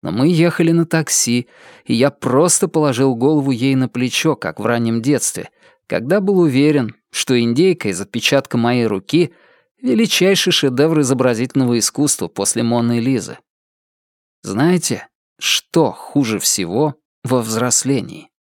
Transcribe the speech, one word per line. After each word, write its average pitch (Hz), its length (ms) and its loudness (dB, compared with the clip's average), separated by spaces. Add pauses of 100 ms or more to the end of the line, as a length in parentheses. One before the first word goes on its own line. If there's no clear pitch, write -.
Но - 80 -8
мы 123 180 0
ехали 165 440 2
на 165 140 2
такси, 123 640 -2 (360)
и 120 100 -2
я 127 160 2
просто 165 580 0
положил 135 460 0
голову 139 360 0
ей 131 240 0
на 131 140 0
плечо, 127 480 -2
как 80 220 -10
в 104 60 -8
раннем 117 380 0
детстве, - 480 -2 (360)
когда 143 340 0
был 190 180 0
уверен, 143 560 2 (160)
что - 280 -2
индейка 123 500 2
из 92 120 -4
отпечатка 127 560 -2
моей 120 300 2
руки — 107 460 0 (500)
величайший 202 720 2
шедевр 151 480 2
изобразительного 127 760 0
искусства 135 500 -2
после 101 340 -4
Моны 117 380 0
Лизы. 117 380 -4 (1040)
Знаете, 151 680 -2 (300)
что - 540 0
хуже 110 460 -2
всего 104 580 -2 (280)
во 123 160 0
взрослении? 120 880 -2 (140)